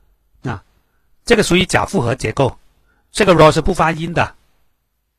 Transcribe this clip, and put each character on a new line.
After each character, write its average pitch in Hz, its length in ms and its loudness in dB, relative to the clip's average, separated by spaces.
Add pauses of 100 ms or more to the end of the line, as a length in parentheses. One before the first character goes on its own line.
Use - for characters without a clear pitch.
(440)
啊， 127 200 -10 (640)
这 233 100 2
个 208 60 2
属 - 120 0
于 185 120 2
假 - 180 -2
复 92 160 -4
合 117 140 -2
结 107 180 -8
构， - 260 -2 (540)
这 214 140 0
个 185 80 4
ro 156 180 6
是 160 80 -2
不 175 140 -2
发 165 180 0
音 165 220 -8
的， 139 200 -4 (840)